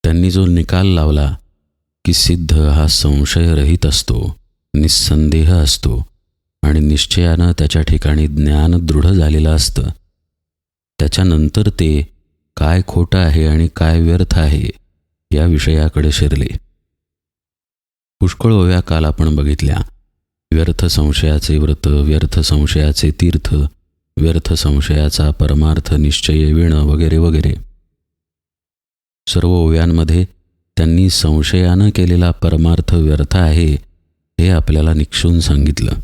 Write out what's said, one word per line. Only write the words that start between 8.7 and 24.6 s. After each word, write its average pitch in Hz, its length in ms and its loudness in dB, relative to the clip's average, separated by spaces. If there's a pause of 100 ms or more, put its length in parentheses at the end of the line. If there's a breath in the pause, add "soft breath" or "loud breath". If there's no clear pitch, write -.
दृढ 76 200 0
झालेलं 78 500 2
असतं, - 280 -2 (1160)
त्याच्यानंतर 82 720 0
ते 76 400 -2 (480)
काय 82 300 0
खोटं 87 300 -2
आहे 80 300 2
आणि 78 280 2
काय 82 260 0
व्यर्थ 85 380 0
आहे 76 300 0 (640)
या 76 120 2
विषयाकडे 76 680 0
शिरले. 71 360 -2 (1700)
पुष्कळ 110 340 0
ओव्या 90 260 2
काल 80 260 -2
आपण 78 300 0
बघितल्या, 73 420 -2 (760)
व्यर्थ 80 320 0
संशयाचे 76 720 0
व्रत, 76 300 -2
व्यर्थ 73 520 0
संशयाचे 76 720 0
तीर्थ, 78 440 -2 (640)
व्यर्थ 80 360 -2
संशयाचा 73 800 0